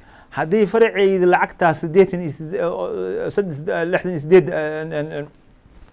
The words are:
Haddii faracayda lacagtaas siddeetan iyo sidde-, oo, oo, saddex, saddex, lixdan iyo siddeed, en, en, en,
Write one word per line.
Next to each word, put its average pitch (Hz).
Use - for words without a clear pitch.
Haddii 170
faracayda 196
lacagtaas 180
siddeetan 180
iyo 165
sidde-, 156
oo, 170
oo, -
saddex, 185
saddex, 170
lixdan 180
iyo 165
siddeed, 160
en, 156
en, 151
en, 147